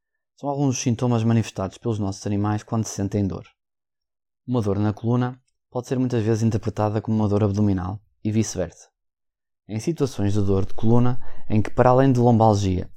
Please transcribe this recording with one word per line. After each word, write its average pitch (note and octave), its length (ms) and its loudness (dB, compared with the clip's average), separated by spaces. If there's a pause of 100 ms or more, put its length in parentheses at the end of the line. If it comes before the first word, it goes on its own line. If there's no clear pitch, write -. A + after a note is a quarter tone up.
(360)
são C#3 140 -10
alguns C#3 260 -2
dos - 80 -10
sintomas A#2+ 400 -2
manifestados A2+ 540 -2
pelos A2+ 220 -6
nossos G2 260 -8
animais G#2 380 -4
quando A2+ 220 -4
se - 100 -14
sentem G2+ 300 -4
dor. - 200 -6 (1000)
Uma B2 140 -2
dor G2+ 180 -2
na G#2 140 0
coluna B2 480 -4 (280)
pode B2+ 180 -8
ser B2+ 120 -4
muitas B2 240 -2
vezes A2 200 0
interpretada G#2+ 580 -2
como A2 160 -2
uma G#2+ 120 0
dor G2+ 140 2
abdominal G2 560 -2 (240)
e A2 80 -2
vice-versa. G2+ 580 -4 (800)
Em G#2+ 120 -6
situações G#2+ 540 -2
de G#2 80 2
dor G2 240 0
de - 80 0
coluna, A#2+ 460 4 (300)
em G#2+ 120 2
que - 100 -2
para B2 180 4
além C3 220 4
de A#2+ 80 2
lombalgia A2 760 2